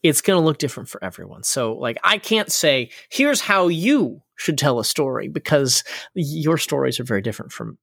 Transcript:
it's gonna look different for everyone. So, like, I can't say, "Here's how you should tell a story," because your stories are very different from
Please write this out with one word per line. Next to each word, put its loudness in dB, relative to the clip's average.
it's 4
gonna 4
look 2
different -6
for -14
everyone. -12
So, -2
like, -4
I 2
can't 0
say, 2
"Here's 2
how 4
you 2
should -2
tell 2
a -2
story," -2
because 0
your 0
stories -2
are -4
very -2
different -8
from -12